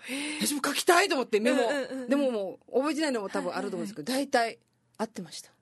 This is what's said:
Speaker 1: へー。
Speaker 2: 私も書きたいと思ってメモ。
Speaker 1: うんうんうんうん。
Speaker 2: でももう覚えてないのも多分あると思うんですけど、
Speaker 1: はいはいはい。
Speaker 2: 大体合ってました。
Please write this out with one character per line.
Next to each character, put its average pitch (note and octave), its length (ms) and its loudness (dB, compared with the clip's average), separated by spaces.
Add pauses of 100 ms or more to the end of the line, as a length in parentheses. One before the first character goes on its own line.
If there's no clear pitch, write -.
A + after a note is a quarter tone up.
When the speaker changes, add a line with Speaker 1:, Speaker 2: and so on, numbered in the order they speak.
Speaker 1:
へ A#3+ 60 -8
ー。 D4+ 320 -4
Speaker 2:
私 C#4+ 80 0
も D4 100 -4
書 C#4+ 100 0
き - 100 -2
た F4 180 6
い G4+ 80 4
と E4 60 0
思 B3+ 80 2
っ A#3 40 -6
て G#3 120 2
メ A#3 120 4
モ。 B3+ 120 4
Speaker 1:
う - 20 2
ん A3 40 2
う - 20 0
ん C#4+ 120 -2
う C4 120 -8
ん C4 80 -6
う - 20 -10
ん。 A#3+ 40 -2
Speaker 2:
で C4 60 4
も C#4+ 140 4
も G3+ 300 -4 (120)
う - 80 0
覚 D4 120 2
え - 20 -2
て C#4 80 -2
な D#4+ 60 2
い C#4 40 0
の A#3 100 -2
も F#3+ 80 -6
多 G3+ 120 -2
分 F3 140 -4
あ F3+ 40 -2
る G3 120 -4
と F#3 60 -4
思 - 0 -
う - 20 -4
ん - 20 -4
で G#3 60 -4
す G3 80 -12
け D3 80 -10
ど、 A#3 100 -2
Speaker 1:
は C4 60 2
い - 20 2
は C#4 60 -2
い - 0 -
は - 0 -
い。 - 0 -
Speaker 2:
大 - 0 - (280)
体 - 40 -20 (400)
合 G#3+ 60 -4
っ - 20 -2
て - 160 -12
ま D#3 80 -16
し - 100 -14
た。 - 80 -20 (120)